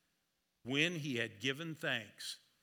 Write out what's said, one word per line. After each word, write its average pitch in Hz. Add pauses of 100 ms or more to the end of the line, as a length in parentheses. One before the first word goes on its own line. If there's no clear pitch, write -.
(600)
"When 156
he 143
had 110
given 143
thanks, 123 (260)